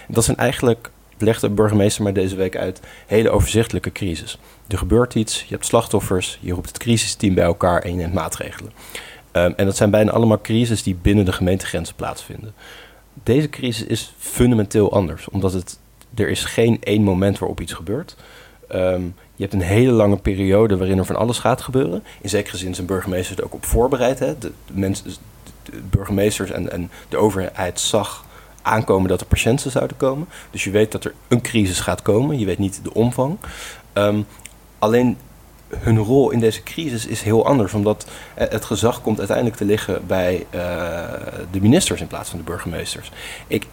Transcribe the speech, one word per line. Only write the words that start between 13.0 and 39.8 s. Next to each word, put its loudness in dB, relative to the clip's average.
Deze 2
crisis -6
is -6
fundamenteel 4
anders, -2
omdat -2
het, -6
er 0
is -2
geen 2
één 2
moment 2
waarop -4
iets -10
gebeurt. -8
Ehm, 0
je -6
hebt -6
een 0
hele 4
lange 6
periode 2
waarin 2
er 2
van -4
alles 0
gaat 0
gebeuren. -2
In -10
zekere -2
zin -6
zijn -8
burgemeesters -4
er -4
ook -12
op -12
voorbereid, 2
hè. -2
De, -8
de -18
mens-, -2
de -16
burgemeesters 0
en, -6
en -6
de -4
overheid 0
zag -2
aankomen 2
dat 0
er -12
patiënten 0
zouden -2
komen. -2
Dus -8
je -4
weet 4
dat -6
er -6
een 4
crisis 0
gaat -2
komen. 2
Je 0
weet -2
niet -2
de -8
omvang. 0
Ehm, 2
alleen 4
hun 4
rol 4
in 0
deze 2
crisis -6
is -6
heel 4
anders, 2
omdat, 0
eh, -2
het -4
gezag 0
komt 0
uiteindelijk 0
te -4
liggen 0